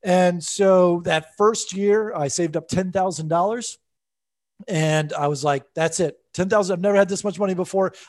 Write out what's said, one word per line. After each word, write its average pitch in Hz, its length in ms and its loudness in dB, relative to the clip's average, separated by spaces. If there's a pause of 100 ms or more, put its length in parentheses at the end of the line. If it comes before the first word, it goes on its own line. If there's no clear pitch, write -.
and 180 380 2
so 180 640 4
that 160 320 -2
first 214 380 0
year 202 420 0
I 151 140 -4
saved 165 260 -2
up 160 140 -4
ten 185 220 -2
thousand 180 360 -2
dollars. 196 520 -2 (880)
And 156 460 0
I 147 140 -2
was 143 160 -4
like, 143 300 -2
"That's 160 260 -2
it. 156 200 -2 (140)
Ten 185 140 -2
thousand. 196 280 0
I've 175 60 -8
never 202 140 2
had 196 140 4
this 196 140 -6
much 190 160 -6
money 190 160 0
before. 185 380 -2 (160)